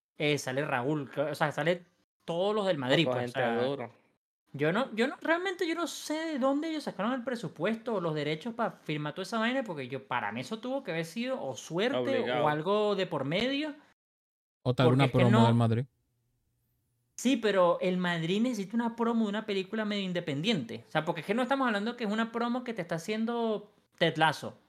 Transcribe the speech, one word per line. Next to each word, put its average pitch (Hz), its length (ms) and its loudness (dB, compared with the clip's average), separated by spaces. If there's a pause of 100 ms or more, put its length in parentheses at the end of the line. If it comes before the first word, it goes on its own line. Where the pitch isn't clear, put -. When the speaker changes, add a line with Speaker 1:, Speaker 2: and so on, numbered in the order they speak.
(180)
Speaker 1:
Eh, 147 200 2
sale 135 260 -2
Raúl, 139 460 0
que, - 100 -2
o 151 160 -2
sea, 151 160 0
sale 170 320 0 (400)
todos 180 300 0
los 208 120 0
del 175 120 2
Madrid, 135 260 4
Speaker 2:
Loco, 127 120 2
Speaker 1:
pues, 123 140 -2
o 123 80 -4
Speaker 2:
gente - 20 2
Speaker 1:
sea, 120 240 2
Speaker 2:
duro. 131 260 -4 (640)
Speaker 1:
yo 147 200 0
no, 240 220 -2
yo 226 140 0
no, 349 140 -6
realmente 349 440 -2
yo 320 80 -2
no 330 120 -2
sé - 280 -8
de 320 240 -4
dónde 277 300 0
ellos 311 160 -4
sacaron 202 300 -4
el 240 100 -6
presupuesto 226 680 -4
o 190 80 -2
los 160 120 -2
derechos 156 400 -4
pa 214 180 -2 (120)
firmar 151 300 -4
toda 190 80 -8
esa 226 160 -4
vaina, 247 260 0
porque 147 240 -8
yo, 131 180 -8
para 113 260 0
mí 120 100 -6
eso 214 160 -8
tuvo 254 260 -4
que 190 80 -6
haber 165 140 -2
sido 240 360 -6
o 131 140 -6
suerte 220 420 -2
Speaker 2:
Obligado. 120 460 0
Speaker 1:
o 151 40 4
algo 202 460 2
de 185 120 0
por 147 180 -2
medio. 269 500 -2 (880)
Speaker 3:
O 127 120 2
tal 127 140 6
Speaker 1:
Porque 123 80 6
Speaker 3:
una 139 100 6
Speaker 1:
es 123 60 -2
que - 60 0
Speaker 3:
promo 123 120 6
Speaker 1:
no 117 160 8
Speaker 3:
del 117 80 6
Madrid. 117 300 4 (1300)
Speaker 1:
Sí, 254 200 2
pero 196 440 6
el 185 180 2
Madrid 175 420 0
necesita 233 360 -2
una 233 200 0
promo 226 280 2
de 208 60 0
una 214 160 -4
película 202 380 -2
medio 202 200 -2
independiente. 160 840 -2
O - 20 -20
sea, 156 140 0
porque 160 160 -4
es - 60 -12
que 202 80 0
no 247 80 2
estamos 269 240 0
hablando 220 300 -2
que 247 80 -6
es 196 60 -2
una 226 220 0
promo 240 320 -2
que 240 80 -6
te 220 100 -6
está 170 120 -6
haciendo 220 800 -2 (260)
Ted 160 180 2
Lasso 151 420 2 (100)